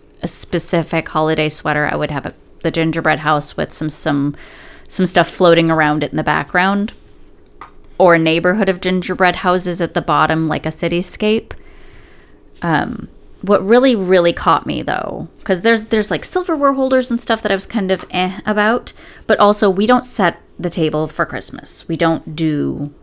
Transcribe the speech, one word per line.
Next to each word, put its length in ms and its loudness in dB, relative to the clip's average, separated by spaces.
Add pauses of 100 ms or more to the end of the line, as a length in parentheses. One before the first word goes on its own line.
(240)
a 40 -4
specific 840 -2
holiday 380 0
sweater. 440 -2
I 40 -2
would 140 -4
have 160 -6
a, 80 -12 (280)
the 100 -2
gingerbread 480 0
house 360 -2
with 160 -6
some, 200 -6
some, 440 -2 (520)
some 180 0
stuff 240 2
floating 400 4
around 340 0
it 60 -4
in 80 -6
the 60 0
background, 720 0 (1080)
or 160 8
a 40 4
neighborhood 480 2
of 140 0
gingerbread 560 0
houses 420 0
at 140 -2
the 80 -2
bottom, 460 2
like 180 -2
a 40 -4
cityscape. 840 -2 (1120)
Um, 460 -2 (320)
what 220 2
really, 320 6
really 380 4
caught 320 0
me, 160 -4
though, 460 -6 (160)
'cause 180 0
there's, 220 2
there's, 260 0
like, 160 -4
silverware 480 0
holders 380 0
and 100 -2
stuff 220 -2
that 80 0
I 40 0
was 120 -4
kind 240 -2
of 180 -2
eh 380 -4
about, 440 0 (360)
but 120 4
also 300 4
we 160 0
don't 200 4
set 340 0 (180)
the 120 -4
table 380 0
for 200 -4
Christmas. 600 -10
We 100 -4
don't 380 0
do 560 -2 (120)